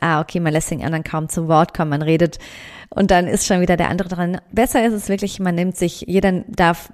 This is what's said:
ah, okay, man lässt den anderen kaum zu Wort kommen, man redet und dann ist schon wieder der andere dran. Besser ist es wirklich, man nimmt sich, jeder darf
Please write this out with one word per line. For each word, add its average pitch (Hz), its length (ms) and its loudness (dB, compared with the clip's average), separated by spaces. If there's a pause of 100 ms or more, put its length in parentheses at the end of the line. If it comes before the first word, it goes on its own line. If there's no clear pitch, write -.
ah, 160 200 0
okay, 170 200 -4
man 160 120 0
lässt 160 200 0
den 160 100 -6
anderen 160 220 -2
kaum 160 240 -4
zu 165 180 -4
Wort 160 260 4
kommen, 156 180 -2
man 143 120 0
redet 156 380 2 (480)
und 196 240 2
dann 180 160 4
ist 202 180 -2
schon 185 140 2
wieder 180 160 2
der 170 140 2
andere 180 180 -2
dran. 180 320 -4 (100)
Besser 233 340 2
ist 233 80 2
es 208 160 -6
wirklich, 196 300 -4
man 185 160 0
nimmt 180 220 -2
sich, - 320 -4
jeder 185 400 2
darf - 460 0